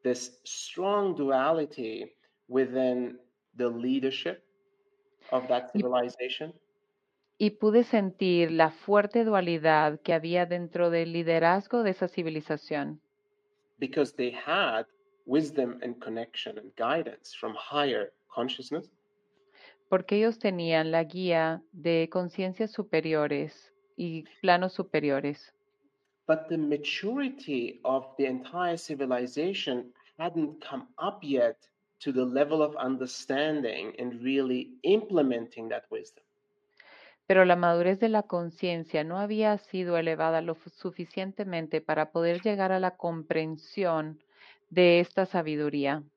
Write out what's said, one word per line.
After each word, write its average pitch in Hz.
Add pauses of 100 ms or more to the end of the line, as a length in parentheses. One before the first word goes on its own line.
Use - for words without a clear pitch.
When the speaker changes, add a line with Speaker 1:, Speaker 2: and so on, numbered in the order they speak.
Speaker 1:
this -
strong 196
duality 135 (320)
within 127 (400)
the 123
leadership 131 (880)
of 127
that 123
Speaker 2:
Y- 208
Speaker 1:
civilization. 127 (840)
Speaker 2:
y 214
pude 214
sentir 185
la 160
fuerte 208
dualidad 160
que 170
había 170
dentro 175
del 170
liderazgo 170
de 202
esa 185
civilización. 156 (760)
Speaker 1:
Because 135
they 123
had 135 (400)
wisdom 135
and 120
connection 113
and 107
guidance 123
from 110
higher 135 (200)
consciousness. 131 (1000)
Speaker 2:
Porque 185
ellos 226
tenían 165
la 165
guía 165 (120)
de 165
conciencias 185
superiores 156 (240)
y 165 (180)
planos 185
superiores. 147 (760)
Speaker 1:
But 160
the 165
maturity 151
of 131
the 139
entire 165
civilization 135 (240)
hadn't 160
come 123 (100)
up 196
yet 127 (420)
to 143
the 127
level 147
of 151
understanding 127
and 120
really 131 (120)
implementing 139
that 113
wisdom. - (1040)
Speaker 2:
Pero 190
la 180
madurez 175
de 226
la 214
conciencia 170
no 170
había 208
sido 175
elevada 160
lo 165
fu-, -
suficientemente 175
para 156
poder 170
llegar 196
a 190
la 185
comprensión 160 (500)
de 175
esta 185
sabiduría. 147 (140)